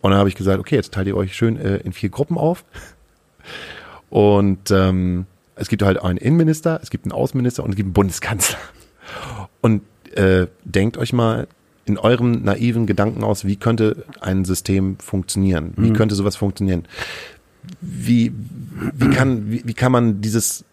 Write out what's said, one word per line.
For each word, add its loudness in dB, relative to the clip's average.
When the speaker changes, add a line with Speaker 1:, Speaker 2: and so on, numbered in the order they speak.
Speaker 1:
Und 2
dann 6
habe 6
ich -2
gesagt, 0
okay, -2
jetzt -2
teilt -2
ihr -2
euch -2
schön, 0
äh, -2
in -8
vier -6
Gruppen -4
auf. -2
Und, 4
ähm, 2
es -8
gibt 0
halt 4
einen -2
Innenminister, 2
es -14
gibt -8
einen -4
Außenminister -2
und -4
es -2
gibt -2
einen -6
Bundeskanzler. 0
Und, 2
äh, 4
denkt 0
euch -4
mal 0
in -2
eurem 2
naiven 0
Gedanken -2
aus, -2
wie 0
könnte 0
ein 0
System -2
funktionieren? -2
Wie 2
Speaker 2:
Mhm. 4
Speaker 1:
könnte 2
sowas 0
funktionieren? -2
Wie, 0
wie 2
kann, 2
wie, -4
wie -4
kann 2
man 4
dieses -2